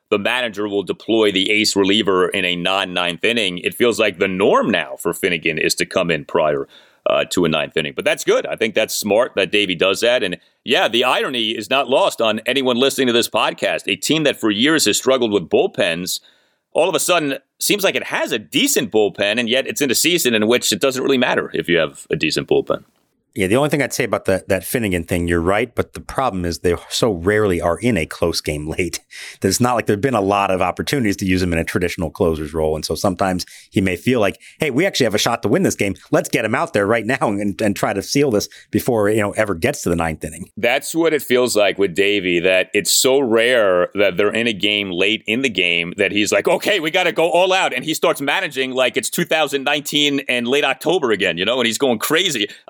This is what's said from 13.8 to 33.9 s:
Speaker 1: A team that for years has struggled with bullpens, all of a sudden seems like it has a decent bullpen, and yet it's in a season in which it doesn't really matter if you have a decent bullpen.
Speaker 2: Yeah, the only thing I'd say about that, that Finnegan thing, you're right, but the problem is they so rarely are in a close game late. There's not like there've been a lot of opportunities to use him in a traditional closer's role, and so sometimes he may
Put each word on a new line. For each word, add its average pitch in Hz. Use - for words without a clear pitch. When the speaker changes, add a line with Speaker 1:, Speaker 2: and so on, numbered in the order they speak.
Speaker 1:
A 98
team 156
that 131
for 110
years 127
has 104
struggled 117
with 90
bullpens, 92
all 156
of 175
a 139
sudden 165
seems 202
like 165
it 104
has 233
a 120
decent 160
bullpen, 104
and 117
yet 127
it's 120
in 139
a 107
season 165
in 107
which 120
it -
doesn't 131
really 139
matter 123
if 82
you 85
have 73
a -
decent 73
bullpen. -
Speaker 2:
Yeah, 95
the 95
only 147
thing 151
I'd 160
say 139
about 104
that, 95
that 92
Finnegan 95
thing, 87
you're 85
right, 104
but -
the -
problem 95
is 85
they 87
so 123
rarely 95
are 85
in 117
a 80
close -
game 76
late. 80
There's 95
not 123
like 110
there've 104
been 131
a 104
lot 98
of 92
opportunities 95
to 101
use 92
him 87
in 82
a 82
traditional 87
closer's 78
role, 78
and 78
so 80
sometimes 92
he -
may 92